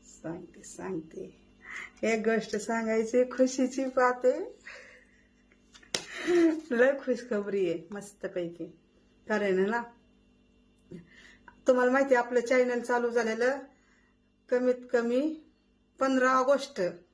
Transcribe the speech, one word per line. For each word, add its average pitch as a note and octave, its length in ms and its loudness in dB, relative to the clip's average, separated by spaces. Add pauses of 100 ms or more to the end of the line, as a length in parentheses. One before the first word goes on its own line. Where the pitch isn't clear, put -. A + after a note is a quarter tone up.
सांगते, - 580 -16
सांगते. F#3 760 -12 (600)
एक A3 180 0
गोष्ट A3 360 -2
सांगायची, A3+ 680 0
खुशीची B3+ 600 0
बात B3 400 0
आहे. D#4 320 0 (2250)
लय B3+ 220 4 (120)
खुशखबरी G3+ 640 -2
आहे, E3 200 -6
मस्तपैकी. F#3 760 -10 (600)
कारण G3+ 300 0
आहे F#3+ 80 2
ना, A#3 160 -2 (1900)
तुम्हाला B3 240 4
माहिती C4+ 220 4
आहे, A#3+ 100 4
आपलं B3 160 0
चॅनल B3 400 2
चालू A#3+ 300 0
झालेलं A#3 480 0 (920)
कमीत B3 440 0
कमी B3+ 600 0 (480)
पंधरा C4 320 2
ऑगस्ट C4 500 2 (320)